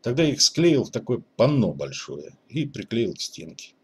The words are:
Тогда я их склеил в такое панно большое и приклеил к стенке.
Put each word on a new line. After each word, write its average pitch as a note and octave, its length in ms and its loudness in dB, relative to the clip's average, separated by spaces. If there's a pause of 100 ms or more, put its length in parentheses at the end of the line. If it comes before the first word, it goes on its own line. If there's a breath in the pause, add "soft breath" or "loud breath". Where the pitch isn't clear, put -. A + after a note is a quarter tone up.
Тогда C3 220 0
я D3+ 60 4
их - 120 0
склеил D#3 420 4
в - 60 -10
такое A#2+ 320 -4 (140)
панно B2 360 4
большое C#2+ 640 -10 (120)
и D3 180 -4
приклеил A2+ 480 -4
к - 60 -16
стенке. - 520 -14 (120)